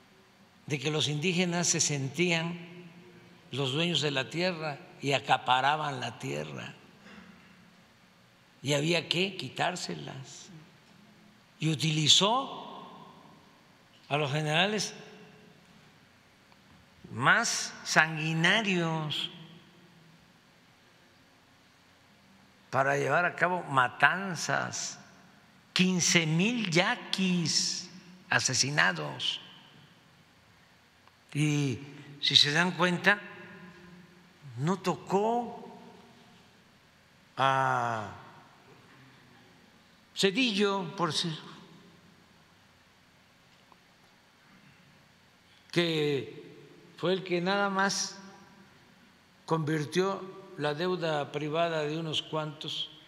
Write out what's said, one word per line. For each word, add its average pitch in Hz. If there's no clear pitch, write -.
De 143
que 135
los 151
indígenas 170
se 165
sentían 165
los 127
dueños 165
de 147
la 135
tierra 156
y 139
acaparaban 135
la 123
tierra. 139
Y 139
había 156
que 190
quitárselas. 143
Y 156
utilizó 160
a 139
los 147
generales 156
más 165
sanguinarios 160
para 135
llevar 143
a 170
cabo 175
matanzas, 143
quince 175
mil 196
yaquis 180
asesinados. 143
Y 143
si -
se 143
dan 175
cuenta, 180
no 170
tocó 214
a 127
Cedillo, 196
por 165
decir, 160
que 151
fue 175
el 190
que 175
nada 196
más 190
convirtió 160
la 147
deuda 156
privada 156
de 151
unos 160
cuantos 156